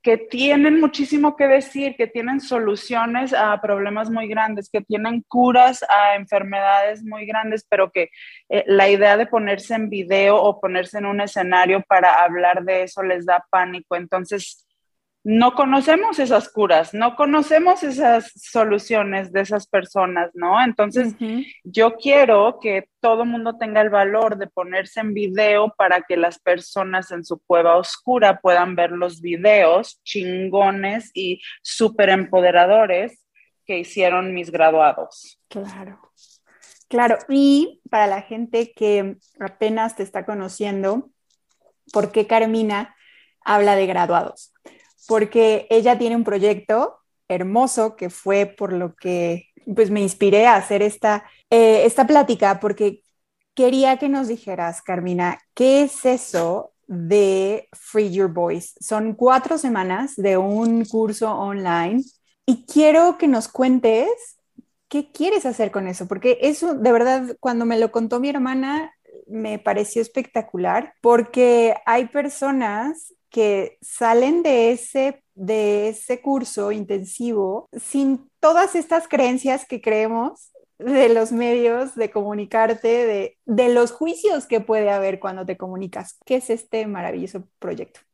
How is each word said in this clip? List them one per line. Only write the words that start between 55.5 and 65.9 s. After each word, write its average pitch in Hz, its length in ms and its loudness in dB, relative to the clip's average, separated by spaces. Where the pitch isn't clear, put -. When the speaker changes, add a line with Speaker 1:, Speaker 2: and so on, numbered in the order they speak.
Speaker 2:
¿qué 269 300 4
es - 220 -6
eso 185 680 -2
de 190 840 0
Free 208 380 -4
Your 190 200 0
Voice? 170 480 -6
Son 220 340 -6
cuatro 254 440 2
semanas 220 580 -4
de 196 220 0
un 220 480 0
curso 220 480 -4
online 190 680 -4
y 247 200 -2
quiero 320 520 4
que 339 100 0
nos 226 200 0
cuentes 254 600 0
qué 294 240 -8
quieres 381 340 -2
hacer 220 260 -4
con 196 160 -6
eso, 180 200 -10